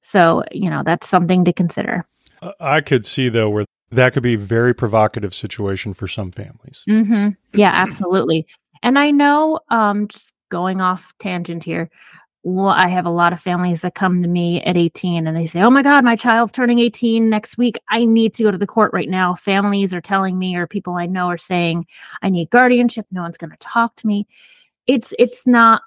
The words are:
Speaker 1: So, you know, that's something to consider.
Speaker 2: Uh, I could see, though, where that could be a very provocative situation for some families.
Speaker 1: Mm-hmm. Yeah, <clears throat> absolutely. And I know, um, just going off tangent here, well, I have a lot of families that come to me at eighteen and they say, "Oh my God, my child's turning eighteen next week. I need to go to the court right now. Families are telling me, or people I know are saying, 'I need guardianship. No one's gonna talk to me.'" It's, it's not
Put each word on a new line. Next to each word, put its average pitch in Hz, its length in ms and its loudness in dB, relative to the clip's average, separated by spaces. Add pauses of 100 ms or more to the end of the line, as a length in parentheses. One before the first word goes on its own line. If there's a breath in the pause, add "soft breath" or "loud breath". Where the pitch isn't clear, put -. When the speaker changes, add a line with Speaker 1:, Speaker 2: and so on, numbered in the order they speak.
Speaker 1:
So, 165 500 2
you 190 180 -6
know, 151 140 -4
that's 170 240 -2
something 180 380 2
to 175 80 2
consider. - 520 -4 (360 soft breath)
Speaker 2:
Uh, 190 180 -14
I 151 220 0
could 131 240 0
see, 127 240 -2
though, 110 200 0
where 104 160 -2 (260)
that 127 200 2
could 123 120 -2
be 120 100 2
a 110 60 -2
very 117 340 0
provocative 107 600 0
situation 101 600 -8
for 92 160 -10
some 95 220 -10
families. - 580 -18
Speaker 1:
Mm-hmm. 208 400 2 (280)
Yeah, 202 140 6
<clears throat> - 20 -2
absolutely. 175 760 0 (340 soft breath)
And 262 180 2
I 294 120 2
know, 294 580 2
um, 208 400 0
just - 240 -20 (160)
going 185 320 -4
off 185 380 -4
tangent 175 440 -8
here, 165 260 -6 (560 soft breath)
well, 185 220 -2
I 185 220 4
have 180 160 -2
a 170 60 -2
lot 170 200 2
of 175 80 -8
families 180 420 -2
that 180 140 -6
come 180 260 0
to 175 60 -2
me 175 360 0
at 175 120 -2
eighteen 170 500 0
and 160 120 -4
they 165 80 -2
say, 165 160 -4
"Oh 226 80 6
my 269 120 4
God, 277 220 4
my 233 140 2
child's 226 340 0
turning 240 280 0
eighteen 226 500 0
next 214 280 -4
week. 240 220 0 (100)
I - 140 0
need 226 300 4
to 233 100 -4
go 214 80 4
to 190 60 -4
the 196 100 -4
court - 240 0
right - 160 -4
now. 185 260 0
Families 196 600 -2
are 170 80 -6
telling 190 360 -2
me, 185 200 -4
or 175 100 -4
people 185 280 -8
I 175 100 -4
know 180 240 -4
are 175 80 -4
saying, 170 480 -2 (360 loud breath)
'I 190 100 -2
need 170 180 -2
guardianship. 247 600 2
No 180 120 -8
one's 170 160 -10
gonna 160 240 -14
talk - 340 -4
to - 120 -8
me.'" 208 200 -2 (580 soft breath)
It's, 254 320 -2
it's - 300 2
not 233 400 6